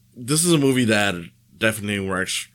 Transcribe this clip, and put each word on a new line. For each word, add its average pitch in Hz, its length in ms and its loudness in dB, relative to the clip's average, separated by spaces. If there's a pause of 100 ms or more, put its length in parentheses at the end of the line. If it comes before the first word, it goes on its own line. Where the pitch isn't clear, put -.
(180)
This 147 280 -2
is 175 60 4
a 165 60 4
movie 131 280 4
that 104 280 2 (440)
definitely 104 420 -2
works 95 540 -4